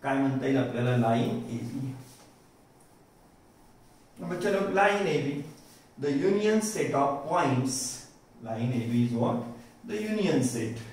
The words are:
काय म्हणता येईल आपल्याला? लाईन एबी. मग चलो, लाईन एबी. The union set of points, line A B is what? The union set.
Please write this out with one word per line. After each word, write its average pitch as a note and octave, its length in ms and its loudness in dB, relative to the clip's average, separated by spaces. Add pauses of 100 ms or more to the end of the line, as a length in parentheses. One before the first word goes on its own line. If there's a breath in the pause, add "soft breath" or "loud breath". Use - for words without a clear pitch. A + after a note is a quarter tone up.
काय C#3 140 0
म्हणता C3 280 2
येईल C3+ 120 4
आपल्याला? B2 400 2
लाईन A#2 400 2 (140)
एबी. C3 420 -6 (2250)
मग F3 200 -6
चलो, G3 340 2
लाईन G3+ 340 4
एबी. C#3+ 340 0 (600 loud breath)
The C#3+ 100 0
union G#3 540 4
set C#3 340 -2
of C#3 100 4 (200)
points, C3+ 440 2 (680)
line A#2 300 -2
A A2+ 180 0
B A#2+ 140 4
is A#2 80 -2
what? A#2 280 0 (480 loud breath)
The G#3 140 -4
union G3 400 2
set. A#2 360 -4 (140)